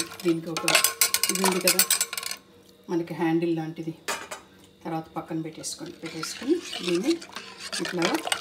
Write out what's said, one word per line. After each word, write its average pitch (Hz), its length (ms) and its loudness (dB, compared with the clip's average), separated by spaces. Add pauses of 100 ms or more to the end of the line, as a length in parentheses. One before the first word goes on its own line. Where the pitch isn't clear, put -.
(240)
దీనికి 165 300 2
ఒక - 120 -2 (680)
ఇది 185 160 0
ఉంది 185 180 4
కదా - 160 6 (1080)
మనకి 170 280 0
హ్యాండిల్ 165 400 4
లాంటిది. 160 340 -6 (880)
తర్వాత 160 220 -4 (120)
పక్కన 165 280 -4
పెట్టేసుకోండి. 160 560 -8
పెట్టేసుకొని 165 540 0 (300)
దీన్ని 180 260 4 (720)
ఇట్లాగా 180 320 2 (260)